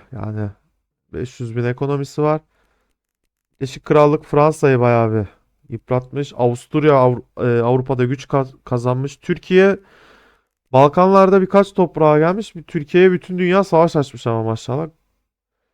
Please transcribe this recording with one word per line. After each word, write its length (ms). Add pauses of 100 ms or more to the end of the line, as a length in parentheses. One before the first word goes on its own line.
(120)
Yani 380 (640)
beş 260
yüz 160
bin 80
ekonomisi 580
var. 200 (1080)
Birleşik 340
Krallık 400
Fransa'yı 540
bayağı 340
bir 140 (420)
yıpratmış. 680
Avusturya 560
Avru-, 320 (120)
e, 240
Avrupa'da 440
güç 220
kaz-, 280 (100)
kazanmış. 520
Türkiye 600 (920)
Balkanlarda 720
birkaç 320
toprağa 460
gelmiş. 360
Bir 80
Türkiye'ye 480
bütün 260
dünya 260
savaş 320
açmış 320
ama 160
maşallah. 460 (840)